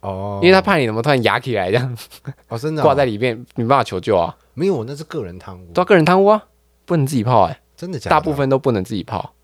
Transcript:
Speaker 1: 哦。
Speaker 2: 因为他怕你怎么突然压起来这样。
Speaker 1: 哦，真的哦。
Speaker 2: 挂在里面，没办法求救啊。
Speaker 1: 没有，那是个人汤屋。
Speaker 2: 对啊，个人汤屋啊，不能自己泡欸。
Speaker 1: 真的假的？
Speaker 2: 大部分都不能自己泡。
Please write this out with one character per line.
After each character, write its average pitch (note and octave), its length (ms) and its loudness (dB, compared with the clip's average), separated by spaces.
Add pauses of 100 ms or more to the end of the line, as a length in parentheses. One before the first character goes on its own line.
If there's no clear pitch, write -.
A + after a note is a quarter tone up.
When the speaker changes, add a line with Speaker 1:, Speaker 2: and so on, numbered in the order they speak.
Speaker 1:
哦。 G2 400 -8
Speaker 2:
因 F3 80 4
为 F#3+ 40 8
他 F#3+ 60 6
怕 F#3+ 160 0
你 C#3 100 0
怎 A2 80 -2
么 A2+ 80 -4
突 D3 80 -2
然 C3 140 2
压 G#2 160 2
起 B2 160 -6
来 F#2 160 -2
这 A2 60 2
样。 B2 200 -4 (520)
Speaker 1:
哦， A#2 80 -8
真 D3+ 180 -6
的 D3+ 60 -4
哦。 - 20 -2
Speaker 2:
挂 C#3+ 120 4
在 C#3 100 2
里 A2 120 -4
面， A#2 200 -2 (180)
没 B2 80 -4
办 B2+ 140 4
法 B2 60 2
求 F#2+ 160 -6
救 G2 180 0
啊。 E2+ 180 0 (200)
Speaker 1:
没 E3 120 -2
有， D3+ 160 -2
那 C3 120 -12
是 D3+ 100 -14
个 D3 180 -10
人 F2+ 160 -14
汤 F#2 200 -18
屋。 F2 140 -20
Speaker 2:
对 F3 80 0
啊， F3+ 40 2
个 G3+ 100 4
人 E3 80 6
汤 F3+ 180 4
屋 G3 60 4
啊， G#3+ 160 4 (420)
不 F3 120 0
能 C#3 100 2
自 D3+ 80 -4
己 A2+ 80 0
泡 G#2+ 240 4
欸。 D2+ 100 -6 (200)
Speaker 1:
真 F3+ 120 -12
的 F3+ 80 -8
假 - 120 -10
的？ - 20 4
Speaker 2:
大 D#3 80 4
部 D3+ 140 -4
分 C#3 160 0
都 C3+ 100 2
不 C3+ 140 0
能 F#2+ 100 0
自 F#2 100 -8
己 F#2+ 100 -4
泡。 - 300 -8 (100)